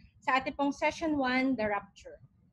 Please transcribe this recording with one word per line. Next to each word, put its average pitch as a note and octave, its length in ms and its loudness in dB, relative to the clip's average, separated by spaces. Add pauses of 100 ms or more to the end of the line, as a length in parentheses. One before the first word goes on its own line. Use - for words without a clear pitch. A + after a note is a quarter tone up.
(220)
sa C4 160 2
ating C#4+ 160 -2
pong C#4+ 200 0
Session D#4 440 0
One, C4 400 2
The G#3+ 80 0
Rapture. G3+ 520 -6 (340)